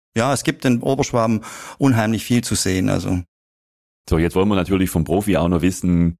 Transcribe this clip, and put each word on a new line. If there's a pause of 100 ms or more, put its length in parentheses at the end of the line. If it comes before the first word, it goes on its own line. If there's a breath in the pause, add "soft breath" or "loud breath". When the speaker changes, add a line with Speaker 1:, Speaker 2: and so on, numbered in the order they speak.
(160)
Speaker 1:
Ja,
es
gibt
in
Oberschwaben (360 loud breath)
unheimlich
viel
zu
sehen,
also. (880)
Speaker 2:
So,
jetzt
wollen
wir
natürlich
vom
Profi
auch
noch
wissen